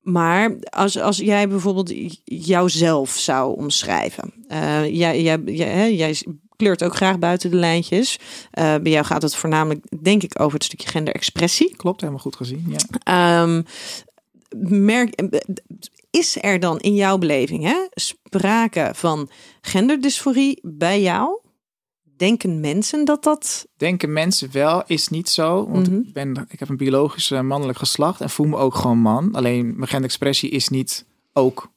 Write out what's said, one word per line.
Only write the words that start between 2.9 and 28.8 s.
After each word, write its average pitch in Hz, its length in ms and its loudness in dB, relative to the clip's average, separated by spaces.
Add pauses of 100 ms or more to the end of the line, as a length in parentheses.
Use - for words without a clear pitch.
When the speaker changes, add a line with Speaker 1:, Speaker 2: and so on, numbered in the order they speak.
Speaker 1:
zou 131 460 0
omschrijven. - 760 -4 (140)
Eh, 151 380 -2
jij, 165 360 0
jij, 160 240 2
jij, 165 220 -2
hè, 180 180 2
jij 160 320 0 (380)
kleurt 190 280 2
ook 175 120 -2
graag 180 240 2
buiten 175 300 0
de 170 60 2
lijntjes. 170 640 2 (320)
Eh, 156 300 2
bij 160 100 2
jou 151 140 4
gaat 156 160 -2
het 151 140 0
voornamelijk, 156 500 0 (180)
denk 202 200 4
ik, - 160 -6
over 147 140 2
het 151 100 -2
stukje - 240 -8
genderexpressie. - 880 -2
Speaker 2:
Klopt, 180 260 -4
helemaal 143 200 -8
goed 135 140 -8
gezien, 135 300 -8 (120)
ja. - 0 - (680)
Speaker 1:
Ehm, 165 180 2 (1080)
merk, 208 540 2 (880)
is - 300 0
er 196 180 0
dan 170 200 0
in 202 160 2
jouw 196 220 4
beleving, 151 460 0
hè, 339 300 0
sprake 196 1040 -2
van 156 340 -2 (320)
genderdysforie 269 1040 0
bij 170 380 0
jou? 233 380 0 (800)
Denken 185 420 0
mensen 208 460 0
dat 294 180 2
dat - 440 -2 (100)
Speaker 2:
Denken 170 360 -2
mensen 156 380 0
wel, 151 360 2
is 156 200 0
niet 165 220 -4
zo. 175 400 0
Want 185 200 2
Speaker 1:
Mhm. 190 100 2
Speaker 2:
ik - 140 -6
ben, 139 360 -6
ik - 100 -16
heb 139 100 -8
een 135 80 -4
biologisch, 139 540 0
eh, 131 100 0
mannelijk 135 360 -2
geslacht 156 440 -2
en 143 80 -6
voel 151 180 0
me 151 100 0
ook 135 180 0
gewoon 120 220 2